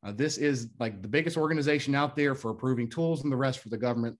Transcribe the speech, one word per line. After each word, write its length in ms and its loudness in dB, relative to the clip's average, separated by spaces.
Uh, 80 -6
this 240 0
is, 320 0
like, 220 -4
the 80 -10
biggest 300 0
organization 560 2
out 200 2
there 200 2
for 160 -4
approving 400 -2
tools 320 0
and 100 0
the 40 0
rest 240 0
for 100 -12
the 80 -4
government 420 0